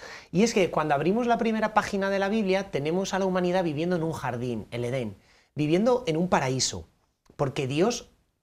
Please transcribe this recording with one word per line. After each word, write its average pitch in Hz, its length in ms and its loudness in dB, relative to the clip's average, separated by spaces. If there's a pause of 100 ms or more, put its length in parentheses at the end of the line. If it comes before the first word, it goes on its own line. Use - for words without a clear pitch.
(320)
Y 175 120 4
es 226 100 2
que 180 160 2
cuando 156 240 0
abrimos 185 320 2
la 233 140 2
primera 220 340 0
página 196 360 2
de 196 100 0
la 196 100 0
Biblia, 196 400 0
tenemos 165 440 -2
a 190 60 0
la 196 60 0
humanidad 185 380 2
viviendo 170 320 0
en 160 80 -2
un 160 100 -2
jardín, 120 560 -4
el 120 160 -6
Edén, 120 300 -4 (400)
viviendo 180 500 2
en 156 120 0
un 180 120 0
paraíso, 131 580 0 (500)
porque 139 280 0
Dios 165 440 0 (340)